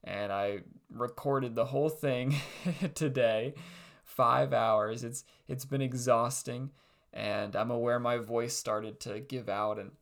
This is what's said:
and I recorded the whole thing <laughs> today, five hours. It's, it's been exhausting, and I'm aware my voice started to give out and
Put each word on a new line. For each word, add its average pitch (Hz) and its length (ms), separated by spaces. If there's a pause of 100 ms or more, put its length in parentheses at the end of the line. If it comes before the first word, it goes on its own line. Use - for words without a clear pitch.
and 101 280
I 101 280 (320)
recorded 127 640
the 117 100
whole 139 240
thing 135 460 (280)
<laughs> 180 300
today, 127 600 (480)
five 131 500
hours. 110 500
It's, 117 200 (240)
it's 135 180
been 139 160
exhausting, 123 880 (420)
and 104 440
I'm 113 160
aware 120 280
my 120 180
voice 117 380
started 107 440
to 110 200
give 123 300
out 107 300
and 98 220